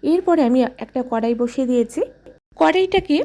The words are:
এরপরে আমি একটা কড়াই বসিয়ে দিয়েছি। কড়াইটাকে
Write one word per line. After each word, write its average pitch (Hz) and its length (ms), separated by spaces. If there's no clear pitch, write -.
এরপরে 339 400
আমি 254 200
একটা 240 480
কড়াই 226 240
বসিয়ে 240 320
দিয়েছি। 240 340
কড়াইটাকে 370 680